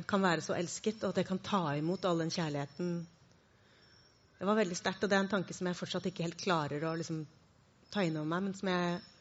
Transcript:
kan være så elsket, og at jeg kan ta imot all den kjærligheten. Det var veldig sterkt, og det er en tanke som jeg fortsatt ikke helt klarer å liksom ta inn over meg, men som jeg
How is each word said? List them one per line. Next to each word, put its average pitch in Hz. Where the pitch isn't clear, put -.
kan 196
være 170
så -
elsket, 214
og 202
at 180
jeg 180
kan 185
ta 170
imot 165
all 175
den 165
kjærligheten. 165
Det 180
var 208
veldig 190
sterkt, -
og 202
det 196
er 196
en 190
tanke 196
som 180
jeg 180
fortsatt 180
ikke 175
helt 170
klarer 147
å 160
liksom 160
ta 208
inn 160
over 151
meg, 170
men 196
som 196
jeg 175